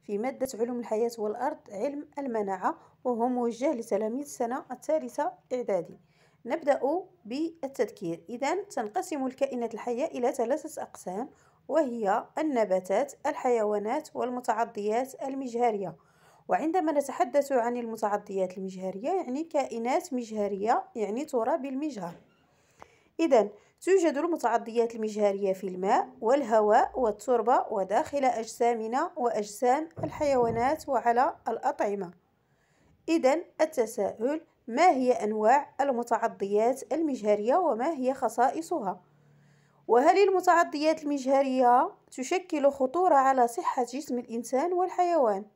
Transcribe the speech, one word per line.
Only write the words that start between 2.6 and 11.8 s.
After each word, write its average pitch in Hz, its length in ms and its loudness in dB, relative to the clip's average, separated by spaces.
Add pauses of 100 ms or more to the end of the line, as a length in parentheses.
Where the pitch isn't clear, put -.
وهو 240 240 0
موجه 247 440 -2
لتلاميذ 226 520 -4
السنة 247 460 -6
الثالثة 285 640 -4 (200)
إعدادي. 208 460 -2 (480)
نبدأ 294 580 0 (200)
بالتذكير. 226 1040 -6
إذن 277 400 -4
تنقسم 269 580 -4
الكائنات 247 480 -4
الحية 240 300 -4
إلى 269 280 -2
ثلاثة 277 500 -4
أقسام، 196 480 -10 (380)
وهي 240 560 0 (140)